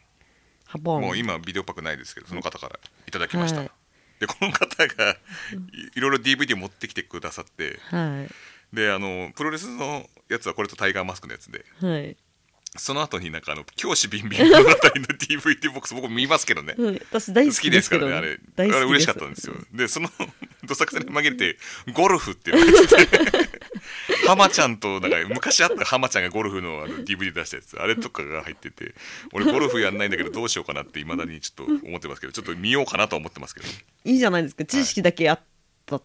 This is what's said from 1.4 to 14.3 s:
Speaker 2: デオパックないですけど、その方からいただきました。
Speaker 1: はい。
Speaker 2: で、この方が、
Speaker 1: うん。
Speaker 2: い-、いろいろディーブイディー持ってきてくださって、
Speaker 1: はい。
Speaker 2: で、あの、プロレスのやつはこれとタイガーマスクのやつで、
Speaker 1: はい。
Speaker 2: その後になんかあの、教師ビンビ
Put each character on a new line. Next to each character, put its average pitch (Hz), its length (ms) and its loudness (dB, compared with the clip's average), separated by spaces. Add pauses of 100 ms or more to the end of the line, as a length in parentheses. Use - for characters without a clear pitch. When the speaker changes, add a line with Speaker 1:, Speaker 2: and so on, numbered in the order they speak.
Speaker 2:
デ 95 60 -6
オ 95 40 -6
パ 92 100 -12
ッ - 20 -20
ク 87 60 -12
な 80 100 -8
い 73 60 -8
で 62 80 -18
す - 100 -16
け - 60 -18
ど、 - 60 -20
そ 90 80 -16
の - 60 -10
方 - 160 -8
か 65 120 -14
ら - 100 -18 (280)
い - 40 -18
た 95 80 -6
だ - 80 -4
き 175 100 -6
ま 170 100 0
し 160 40 -2
た。 156 80 -6
Speaker 1:
は 139 60 -8
い。 - 60 -16 (480)
Speaker 2:
で、 107 80 -4
こ - 140 -8
の 196 100 -2
方 - 360 0
が、 104 300 0 (360)
Speaker 1:
う - 40 -10
ん。 - 100 -10
Speaker 2:
い-、 - 280 -18
い 127 40 -8
ろ 131 100 0
い - 20 0
ろ 135 80 2
デ 120 120 0
ィ - 20 4
ー 131 40 0
ブ 143 80 -2
イ - 20 -2
デ 123 80 0
ィ - 20 -2
ー - 20 -8
持 95 80 -8
っ - 20 -16
て - 180 -14
き - 60 -18
て 87 100 -8
く - 160 -14
だ 82 120 -10
さ - 120 -12
っ - 20 -20
て、 71 400 -10
Speaker 1:
は 151 420 -6
い。 - 480 -20
Speaker 2:
で、 107 160 0
あ 95 80 -2
の、 92 360 -8
プ 151 80 -6
ロ 151 80 -4
レ 156 60 -6
ス 180 180 -12
の 143 300 -8 (240)
や 113 100 -4
つ - 80 -12
は 85 60 -4
こ 104 100 -4
れ 101 60 -6
と - 60 -20
タ 101 120 -2
イ 98 60 2
ガ 95 80 -4
ー 92 40 -6
マ 92 100 -8
ス - 60 -18
ク - 60 -18
の 60 60 -12
や 55 60 -14
つ - 120 -20
で、 - 140 -16 (160)
Speaker 1:
は 170 180 -2
い。 - 180 -12 (600)
Speaker 2:
そ - 160 -6
の 143 80 -2
後 147 180 -6
に 87 120 -8
な 78 80 -8
ん - 20 -16
か 76 120 -8
あ - 20 -10
の、 76 80 -12 (120)
教 214 200 -4
師 - 140 0
ビ 104 120 -6
ン 110 60 -8
ビ 101 100 -6